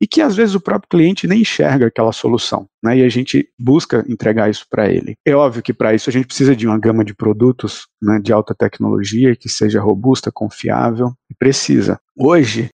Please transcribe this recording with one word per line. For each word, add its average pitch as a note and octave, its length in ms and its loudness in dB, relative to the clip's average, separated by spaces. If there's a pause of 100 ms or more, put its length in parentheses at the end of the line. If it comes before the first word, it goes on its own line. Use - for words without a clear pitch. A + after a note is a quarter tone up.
E G#3 60 -2
que, - 160 0
às B3 120 0
vezes, G3+ 200 0
o F#3+ 60 0
próprio G3+ 280 -6
cliente F3 380 2
nem G#3 160 2
enxerga B2 460 2
aquela A2+ 240 0
solução, A2+ 540 -4 (160)
né, A#2 140 2
e B2+ 80 6
a B2+ 40 6
gente B2+ 380 -2 (140)
busca B2+ 480 2
entregar A2 400 0
isso - 220 -4
pra A2 180 0
ele. F#2 280 -2 (100)
É D3 80 2
óbvio C3 280 0
que A2+ 120 -4
pra A2 200 0
isso G#2+ 140 -2
a A#2+ 40 0
gente B2+ 140 0
precisa C3+ 300 2
de A2+ 100 -2
uma A2 120 0
gama A2 260 2
de G#2 100 -10
produtos, A2 720 -2 (140)
né, G#2+ 220 0
de G#2+ 100 0
alta G#2+ 220 0
tecnologia, G#2+ 800 0
que - 140 -12
seja G#2+ 320 0
robusta, A2 500 0
confiável A#2+ 800 -4 (180)
e - 80 -18
precisa. A#2+ 640 0 (160)
Hoje, B2+ 580 0